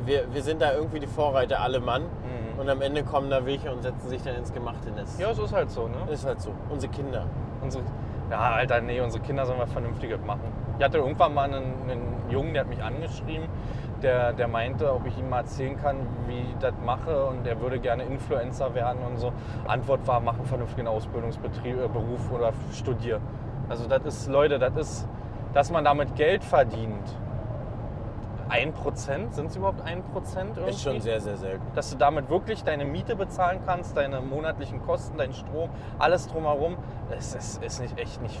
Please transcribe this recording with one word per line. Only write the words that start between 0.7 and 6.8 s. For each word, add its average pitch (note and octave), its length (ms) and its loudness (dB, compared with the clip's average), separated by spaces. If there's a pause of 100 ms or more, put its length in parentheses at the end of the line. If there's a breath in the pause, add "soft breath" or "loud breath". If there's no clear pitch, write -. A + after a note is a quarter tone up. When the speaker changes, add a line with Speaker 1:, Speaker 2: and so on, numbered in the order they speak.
Speaker 1:
irgendwie D3+ 260 -2
die C#3+ 60 -4
Vorreiter, C3+ 540 2
alle B2+ 200 2
Mann. B2 220 0
Speaker 2:
Mhm. B2 580 -6
Speaker 1:
Und C3+ 80 0
am C3+ 140 2
Ende C#3 220 2
kommen C#3 260 0
da C3 160 2
welche C#3 260 -2
und B2 100 -6
setzen B2+ 280 -4
sich B2+ 120 -4
dann C3 120 -4
ins B2 180 -4
gemachte B2 380 -6
Nest. G#2 280 -6
Speaker 2:
Ja, G3 120 2
es A3+ 80 0
ist G#3 160 0
halt E3 160 4
so, A2+ 180 -2
ne? A#2+ 80 -2 (160)
Speaker 1:
Ist C#3 140 -4
halt A#2+ 160 0
so. G#2+ 100 -4 (160)
Unsere - 240 -2